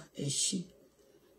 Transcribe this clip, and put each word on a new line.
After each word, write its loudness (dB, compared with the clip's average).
ẹ -4
ṣé. 2